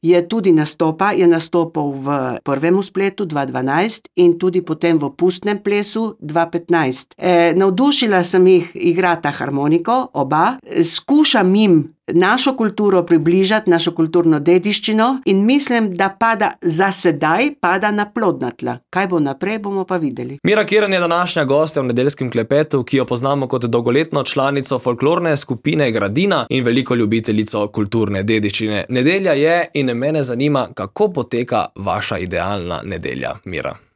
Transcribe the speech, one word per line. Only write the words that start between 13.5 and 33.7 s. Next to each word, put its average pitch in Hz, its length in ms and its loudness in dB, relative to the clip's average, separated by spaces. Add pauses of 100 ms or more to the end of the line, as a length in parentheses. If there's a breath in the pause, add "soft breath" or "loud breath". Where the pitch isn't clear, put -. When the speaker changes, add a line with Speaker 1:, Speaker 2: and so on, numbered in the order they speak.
Speaker 1:
našo 170 220 2
kulturno 160 480 2
dediščino 208 840 0
in 196 180 2
mislim, 240 500 2
da 185 180 -2
pada 220 500 0
za 175 300 0
sedaj, 175 680 2
pada 190 360 0
na 208 140 0
plodna 170 460 -2
tla. 120 340 -8
Kaj 190 220 -2
bo 180 120 0
naprej, 165 400 -4
bomo 196 240 -4
pa 185 140 -4
videli. 131 420 -6
Speaker 2:
Mira 208 240 2
Kirn 208 300 2
je 185 60 2
današnja 170 440 0
gostja 143 380 2
v 127 40 -2
nedeljskem 127 440 0
klepetu, 139 520 0
ki 135 160 -2
jo 127 80 0
poznamo 135 420 -2
kot 123 180 -2
dolgoletno 123 580 0
članico 135 560 -2
folklorne 151 560 0
skupine 139 560 -2
Gradina 120 560 0
in 127 160 -2
veliko 123 320 0
ljubiteljico 110 720 0
kulturne 101 560 -2
dediščine. 107 640 -2
Nedelja 160 460 0
je 156 240 2 (140)
in 139 180 -2
mene 139 340 -2
zanima, 127 460 -2
kako 143 400 -4
poteka 120 640 -4
vaša 98 460 -4
idealna 90 640 -6
nedelja, 65 500 -8 (100)
Mira. 76 340 -10 (200)